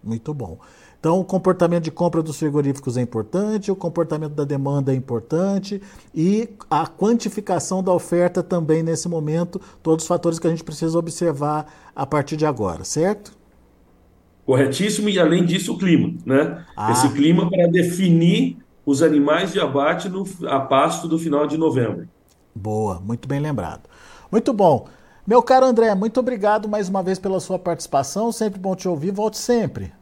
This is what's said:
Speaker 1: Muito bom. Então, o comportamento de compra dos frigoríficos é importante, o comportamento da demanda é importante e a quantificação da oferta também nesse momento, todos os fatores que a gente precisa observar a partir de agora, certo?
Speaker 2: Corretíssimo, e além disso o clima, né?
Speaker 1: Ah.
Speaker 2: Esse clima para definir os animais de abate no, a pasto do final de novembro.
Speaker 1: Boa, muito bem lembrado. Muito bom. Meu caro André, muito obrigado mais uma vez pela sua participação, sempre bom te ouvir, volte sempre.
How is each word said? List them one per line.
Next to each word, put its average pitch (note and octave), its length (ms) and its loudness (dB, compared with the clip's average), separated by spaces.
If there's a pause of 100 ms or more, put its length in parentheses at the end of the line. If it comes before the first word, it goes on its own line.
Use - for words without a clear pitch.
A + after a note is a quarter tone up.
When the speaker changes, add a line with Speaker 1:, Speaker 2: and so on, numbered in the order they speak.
Speaker 1:
Muito A2+ 300 -8
bom. F#2 240 -10 (420)
Então, E3 180 2
o F#3 60 -2
comportamento F3 600 0
de D#3+ 60 -4
compra E3 320 -2
dos D#3+ 160 -8
frigoríficos C#3 600 -2
é - 20 0
importante, G3 720 -2
o - 20 0
comportamento D#3 600 -4
da D3 100 -2
demanda C#3 480 0
é - 20 2
importante F#3+ 880 -2 (340)
e G3+ 360 0 (200)
a D#3 160 2
quantificação G3+ 960 -2
da F#3 100 2
oferta F3 500 0
também E3 400 0
nesse E3 260 -4
momento, E3+ 520 -4 (220)
todos D#3+ 220 0
os - 40 -12
fatores E3+ 300 0
que E3+ 80 -4
a D#3+ 40 4
gente E3 120 -4
precisa D#3+ 360 -4
observar D3+ 760 -4 (240)
a D3 80 -4
partir D3 320 -2
de D#3 80 0
agora, G2 400 -2
certo? F#3 480 -2 (1120)
Speaker 2:
Corretíssimo, F#3 640 2
e F#3+ 100 0
além E3+ 280 4
disso - 260 -2
o E3+ 60 -6
clima, F3 360 2 (120)
né? C#3 360 0 (140)
Speaker 1:
Ah. G#2+ 160 -2
Speaker 2:
Esse D3 160 4
clima E3+ 400 4
para F3+ 200 4
definir F3 880 2 (260)
os C#3 180 2
animais D#3 500 4
de F#3 80 -2
abate D#3 500 0
no, F#3+ 160 -6 (200)
a C3+ 140 0
pasto - 480 0
do D#3+ 100 0
final D3+ 280 0
de D3+ 100 -2
novembro. A#2+ 500 0 (480)
Speaker 1:
Boa, G#2+ 460 -4
muito A2+ 260 -8
bem C#3 140 -2
lembrado. B2+ 480 -6 (420)
Muito A#3 220 2
bom. F3+ 340 4 (400)
Meu A#3 160 6
caro C4 240 6
André, A3+ 280 4
muito A3 240 0
obrigado G#3+ 500 0
mais G#3 200 -2
uma F#3+ 140 -2
vez F#3 160 -2
pela F#3+ 200 -2
sua F#3 200 -4
participação, F3+ 760 -2
sempre G#3 260 -4
bom F#3+ 160 -4
te F#3 140 -6
ouvir, F3 240 -2
volte G#3+ 240 -2
sempre. F#3 640 -2